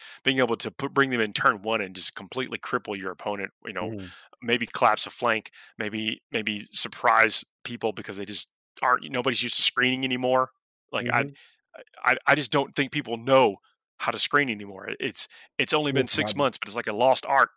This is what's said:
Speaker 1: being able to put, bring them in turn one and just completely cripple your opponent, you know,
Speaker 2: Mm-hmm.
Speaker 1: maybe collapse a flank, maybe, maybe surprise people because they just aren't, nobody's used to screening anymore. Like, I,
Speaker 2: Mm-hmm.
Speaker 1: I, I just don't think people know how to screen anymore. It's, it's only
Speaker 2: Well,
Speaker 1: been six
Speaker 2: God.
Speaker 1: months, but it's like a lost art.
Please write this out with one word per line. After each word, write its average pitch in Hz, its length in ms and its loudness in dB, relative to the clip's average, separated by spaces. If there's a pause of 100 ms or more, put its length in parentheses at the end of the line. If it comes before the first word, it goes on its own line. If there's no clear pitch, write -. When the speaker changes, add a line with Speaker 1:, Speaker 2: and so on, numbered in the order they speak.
(220)
Speaker 1:
being 131 160 0
able 117 200 2
to 110 120 -4
put, 143 240 -8
bring 139 160 4
them 123 100 0
in 107 120 0
turn 110 300 2
one 110 180 -2
and 95 140 -8
just 92 200 -4
completely 110 440 -8
cripple 107 380 -4
your 95 140 -8
opponent, 101 420 -6 (140)
you 110 60 -10
know, 92 180 -4
Speaker 2:
Mm-hmm. 101 160 -10 (360)
Speaker 1:
maybe 117 240 0
collapse - 400 2
a 101 40 -10
flank, 110 400 0 (280)
maybe, 110 520 -6
maybe 107 300 -4 (120)
surprise 113 720 2 (220)
people 113 280 -4
because 98 240 -10
they 101 80 -6
just 101 240 -4 (340)
aren't, 131 280 2
nobody's 123 320 0
used 120 140 -2
to - 60 2
screening 127 420 2
anymore. 127 460 0 (420)
Like, 107 200 -4
I, 120 120 2
Speaker 2:
Mm-hmm. 143 100 -12 (680)
Speaker 1:
I, 127 120 4 (100)
I 139 80 6
just 143 180 -2
don't 143 240 0
think 139 160 -2
people 120 240 -4
know 120 400 6 (420)
how - 140 -2
to 113 60 -4
screen 143 320 0
anymore. 101 400 -10 (100)
It's, - 260 -4 (320)
it's 131 140 0
only 151 200 2
Speaker 2:
Well, 139 100 2
Speaker 1:
been 123 60 -2
six 131 240 2
Speaker 2:
God. 143 60 -4
Speaker 1:
months, 135 200 2
but 120 100 -10
it's 107 80 -4
like 117 100 -6
a 113 60 -4
lost 123 340 2
art. 135 300 4